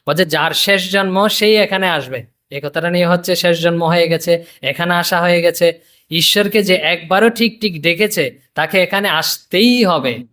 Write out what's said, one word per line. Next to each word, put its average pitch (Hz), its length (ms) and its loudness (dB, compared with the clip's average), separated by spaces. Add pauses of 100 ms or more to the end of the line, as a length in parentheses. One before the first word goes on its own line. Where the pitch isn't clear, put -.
বলছে, 165 180 -4
"যার 156 260 -2
শেষ 190 400 -2
জন্ম 196 360 0
সেই 214 280 2
এখানে 190 320 0
আসবে।" 131 380 -4 (240)
এই 143 100 -10
কথাটা 160 300 -4
নিয়ে 175 160 0
হচ্ছে 175 300 0
শেষ 170 260 0
জন্ম 170 220 0
হয়ে 170 240 2
গেছে, 165 360 0 (180)
এখানে 170 320 -2
আসা 175 260 0
হয়ে 175 220 2
গেছে। 170 380 0 (300)
ঈশ্বরকে 202 520 2
যে 180 120 2
একবারও 170 560 2
ঠিক 226 300 -2
ঠিক 170 220 -6
ডেকেছে, 170 560 -2 (160)
তাকে 160 280 0
এখানে 196 260 -2
আসতেই 202 760 0
হবে। 135 340 0 (140)